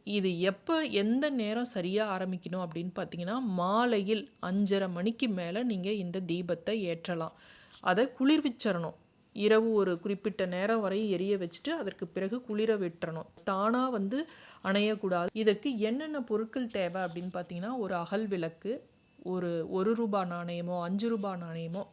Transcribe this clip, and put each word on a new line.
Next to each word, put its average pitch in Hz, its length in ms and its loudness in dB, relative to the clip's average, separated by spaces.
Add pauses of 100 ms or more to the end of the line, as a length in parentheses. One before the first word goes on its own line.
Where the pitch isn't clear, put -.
இது 190 360 2
எப்ப, 196 420 2
எந்த 240 480 2
நேரம் 240 360 0
சரியா 196 520 0
ஆரம்பிக்கணும் 185 480 -4
அப்படின்னு 170 300 -6
பார்த்தீங்கன்னா, 180 460 -4
மாலையில் 208 880 2 (100)
அஞ்சரை 190 500 2
மணிக்கு 214 360 0
மேல 185 360 -2
நீங்க 240 120 0
இந்த 185 520 -2
தீபத்தை 175 420 -2
ஏற்றலாம். 170 640 -2 (480)
அதை 208 300 4 (100)
குளிர்விச்சிடணும். 240 760 2 (400)
இரவு 220 380 6
ஒரு 190 280 4
குறிப்பிட்ட 196 460 -2
நேரம் 196 360 0
வரை 202 300 0
எரிய 190 260 2
வச்சுட்டு, 180 320 -4
அதற்கு 262 380 -4
பிறகு 196 340 -2
குளிர 214 360 2
விட்டுறணும். 165 480 -4 (180)
தானா 220 460 2
வந்து 240 380 -2 (360)
அணையக்கூடாது. 196 720 2
இதற்கு 226 440 2
என்னென்ன 269 460 -2
பொருட்கள் 226 440 -2
தேவை 190 340 -2
அப்படின்னு 180 320 -4
பார்த்தீங்கன்னா, 180 440 -6
ஒரு 196 180 -2
அகல் 196 320 -2
விளக்கு, 190 560 -4 (400)
ஒரு 175 460 -2
ஒரு 190 260 2
ரூபா 202 300 0
நாணயமோ, 175 560 -4
அஞ்சு 202 280 0
ரூபா 202 260 0
நாணயமோ, 165 580 -6